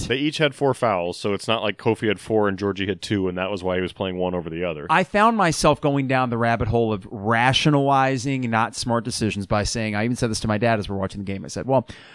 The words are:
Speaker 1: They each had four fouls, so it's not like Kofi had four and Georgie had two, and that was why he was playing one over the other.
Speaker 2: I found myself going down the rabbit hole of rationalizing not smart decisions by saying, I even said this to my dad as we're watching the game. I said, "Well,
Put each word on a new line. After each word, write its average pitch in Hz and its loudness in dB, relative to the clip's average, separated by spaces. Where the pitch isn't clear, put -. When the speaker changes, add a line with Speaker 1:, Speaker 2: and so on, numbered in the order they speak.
Speaker 1:
They 120 0
each 147 -2
had 151 2
four 135 0
fouls, 87 0
so 104 -2
it's 98 -4
not 113 0
like 104 -2
Kofi 110 2
had 98 2
four 107 2
and 95 -2
Georgie 98 -2
had 92 -2
two, 95 0
and 90 -4
that 95 -2
was 92 -6
why 90 0
he 90 0
was 90 -4
playing 95 -4
one 90 0
over 82 -4
the 82 -4
other. 78 -6
Speaker 2:
I 180 2
found 220 2
myself 165 2
going 139 0
down 127 2
the 120 -2
rabbit 117 0
hole 113 2
of 98 -4
rationalizing 131 2
not 113 0
smart 117 -2
decisions 104 -2
by 104 0
saying, 107 -4
I 107 0
even 120 -2
said 120 -2
this 110 -2
to 110 -4
my 107 2
dad 113 4
as 95 -6
we're 101 -4
watching 98 -4
the 95 -6
game. 95 -8
I 67 -12
said, 85 -6
"Well, 131 2